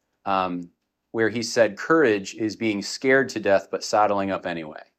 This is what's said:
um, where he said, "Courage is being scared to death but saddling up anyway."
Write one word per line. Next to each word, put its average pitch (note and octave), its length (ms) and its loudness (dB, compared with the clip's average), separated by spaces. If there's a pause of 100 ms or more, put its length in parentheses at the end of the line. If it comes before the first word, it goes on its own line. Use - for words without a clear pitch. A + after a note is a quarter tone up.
(260)
um, F2+ 440 -2 (420)
where A2+ 180 0
he A2+ 140 -4
said, A2 340 2
"Courage A2 580 2
is G2+ 200 -4
being G#2 260 -2
scared C3 480 2
to A2 100 -8
death G2 320 2
but F#2+ 120 -6
saddling G2+ 480 0
up F#2 140 -4
anyway." D#2+ 360 -8 (180)